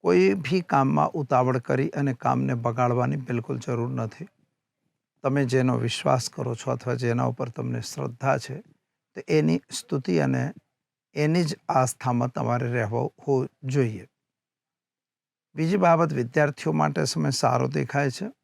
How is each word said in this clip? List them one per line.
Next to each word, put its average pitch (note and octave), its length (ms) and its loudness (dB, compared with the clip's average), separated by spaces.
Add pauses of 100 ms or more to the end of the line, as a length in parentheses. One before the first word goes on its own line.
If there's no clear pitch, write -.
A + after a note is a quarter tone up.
કોઈ F#3 320 6
ભી F3+ 260 0
કામમાં D3+ 500 2
ઉતાવળ B2+ 480 0
કરી C3+ 300 -2
અને C#3 260 -2
કામને C3 400 0
બગાડવાની B2 640 0
બિલકુલ B2 420 -6
જરૂર A#2+ 320 -4
નથી. B2 380 -8 (960)
તમે C#3 220 2
જેનો B2+ 340 2
વિશ્વાસ A#2+ 520 0
કરો B2+ 240 -6
છો - 160 -8
અથવા B2 240 -2
જેના A#2+ 300 0
ઉપર B2 240 -4
તમને B2 320 -6
શ્રદ્ધા C3+ 580 -4
છે, - 220 -10 (540)
તો - 140 -12
એની D#3 320 2 (100)
સ્તુતિ - 500 -2
અને C2 340 0 (600)
એની D#3 300 2
જ D#3 120 -4 (120)
આસ્થામાં B2 600 0
તમારે B2 440 -2
રહેવું A#2 460 -2
હોવું C3 300 0 (140)
જોઈએ. B2+ 460 -2 (1500)
બીજી E3 220 0
બાબત, E3 360 4
વિદ્યાર્થીઓ C#3+ 600 0
માટે D3+ 320 2
સમય D3+ 260 0
સારો B2+ 380 2
દેખાય C#3+ 420 0
છે G#3 220 -10 (120)